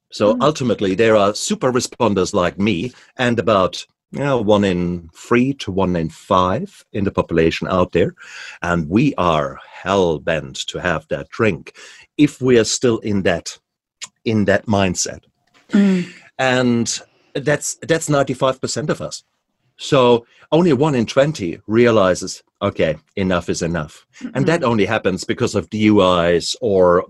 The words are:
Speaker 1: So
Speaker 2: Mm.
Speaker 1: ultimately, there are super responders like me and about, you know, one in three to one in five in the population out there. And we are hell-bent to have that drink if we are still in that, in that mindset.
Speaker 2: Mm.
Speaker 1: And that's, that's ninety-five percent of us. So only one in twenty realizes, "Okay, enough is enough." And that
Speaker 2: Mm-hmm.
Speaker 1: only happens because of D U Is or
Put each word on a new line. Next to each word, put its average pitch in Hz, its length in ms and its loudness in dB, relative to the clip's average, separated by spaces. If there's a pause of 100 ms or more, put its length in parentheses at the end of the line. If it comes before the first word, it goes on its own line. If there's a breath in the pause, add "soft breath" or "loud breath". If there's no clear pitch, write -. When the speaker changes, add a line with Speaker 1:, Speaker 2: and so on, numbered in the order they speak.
(120)
Speaker 1:
So 110 220 2
Speaker 2:
Mm. 127 80 -2
Speaker 1:
ultimately, 113 520 0
there 110 220 4
are 101 180 2
super - 380 -2
responders 104 600 -2
like 87 240 0
me 107 340 -2 (240 soft breath)
and 120 220 0
about, 98 480 0 (240)
you - 80 -12
know, 139 240 0
one 104 220 2
in 87 500 -2
three 123 400 0
to - 180 -10
one 90 240 0
in 80 140 -2
five 92 840 -2
in 101 120 -4
the 95 60 0
population 82 580 0
out 90 240 0
there. 90 220 0 (460 loud breath)
And 87 300 -2
we 127 260 2
are 78 420 -2 (240)
hell-bent 80 760 -2 (100)
to - 120 -10
have 80 300 -4
that 71 220 -8
drink 104 440 -4 (440 loud breath)
if 147 240 0
we 127 160 4
are 110 60 4
still 113 340 0
in 104 240 -4
that, 85 360 -4 (680)
in 107 180 0
that 95 220 0
mindset. 98 540 -2 (500)
Speaker 2:
Mm. 196 360 2 (320 loud breath)
Speaker 1:
And 123 600 0 (340)
that's, 147 420 -4 (120)
that's 160 220 -2
ninety-five 135 500 0
percent 131 300 -6
of - 100 -4
us. - 240 -12 (540)
So 123 480 2 (260 soft breath)
only 165 200 4
one 143 220 2
in 117 100 0
twenty 135 640 -2
realizes, 104 760 2 (200)
"Okay, 87 340 -2 (200)
enough 92 340 -2
is 82 100 -4
enough." 82 460 -6 (280 loud breath)
And 135 120 0
that 165 140 0
Speaker 2:
Mm-hmm. 123 100 0
Speaker 1:
only 104 160 2
happens 101 380 -2
because 110 300 -4
of 95 140 -4
D 107 80 -8 (160)
U 101 100 6
Is 87 600 2
or 92 480 4